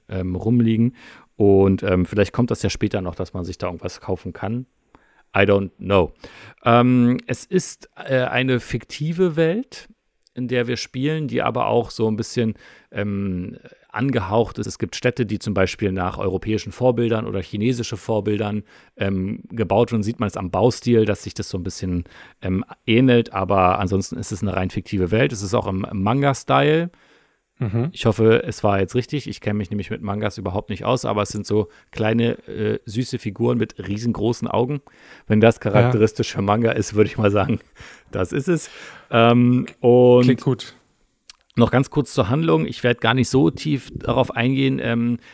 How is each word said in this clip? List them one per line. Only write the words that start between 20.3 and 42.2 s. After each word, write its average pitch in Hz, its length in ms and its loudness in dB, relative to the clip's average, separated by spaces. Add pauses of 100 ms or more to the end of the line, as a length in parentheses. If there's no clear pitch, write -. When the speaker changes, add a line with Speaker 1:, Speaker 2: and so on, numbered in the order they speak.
Speaker 1:
am 92 140 -6
Baustil, 113 540 2
dass 104 180 -2
sich 98 100 -12
das - 160 -10
so - 80 -6
ein 87 60 -6
bisschen, 90 400 -4 (380)
ähm, 92 220 -2 (220)
ähnelt, 120 480 4
aber 95 460 2
ansonsten 95 380 -2
ist - 140 -8
es 104 100 -8
eine 92 140 -4
rein 95 140 -2
fiktive 92 420 -4
Welt. 120 220 2
Es 98 80 -8
ist 101 120 -6
auch 117 140 0
im 95 240 -4
Manga-Style. 139 1000 0 (720)
Speaker 2:
Mhm. 117 300 -2
Speaker 1:
Ich - 140 -4
hoffe, 110 400 4
es - 180 -8
war 101 160 2
jetzt 95 160 -2
richtig. 127 320 -4
Ich - 140 -10
kenne 104 160 -4
mich 104 120 -4
nämlich 104 200 -6
mit 107 120 -8
Mangas 104 360 -6
überhaupt 95 320 -6
nicht 98 160 -6
aus, 123 180 0
aber 104 200 0
es 98 60 -6
sind 104 160 -8
so 104 220 0 (240)
kleine, 117 460 0 (100)
äh, 107 380 -4
süße 120 340 -6
Figuren 113 380 -2
mit 113 280 -6
riesengroßen 110 640 -2
Augen. 127 320 -2 (480)
Wenn 107 140 4
das 113 140 8
Speaker 2:
Ja. - 160 -4
Speaker 1:
charakteristisch 113 600 2
für - 100 -6
Manga 110 300 2
ist, - 220 -4
würde 104 160 4
ich - 80 -14
mal 104 140 4
sagen, 101 280 0 (520)
das 95 200 -4
ist 139 160 -4
es. 170 220 -2 (420)
Ähm, 120 540 6 (160)
und 123 420 8
Speaker 2:
Klingt 123 180 2
gut. - 320 -4 (840)
Speaker 1:
noch 117 120 4
ganz 135 200 2
kurz - 240 -4
zur 104 160 0